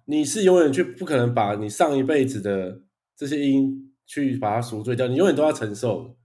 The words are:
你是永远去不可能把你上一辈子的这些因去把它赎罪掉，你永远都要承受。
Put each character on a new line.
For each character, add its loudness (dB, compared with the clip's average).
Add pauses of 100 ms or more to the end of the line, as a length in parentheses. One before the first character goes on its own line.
你 0
是 -2
永 6
远 4
去 0
不 -6
可 -2
能 2
把 0
你 -6
上 0
一 2
辈 2
子 -6
的 -4 (360)
这 -10
些 -4
因 0 (140)
去 -2
把 -2
它 0
赎 -6
罪 -2
掉， 0
你 -2
永 4
远 2
都 2
要 2
承 -4
受。 -6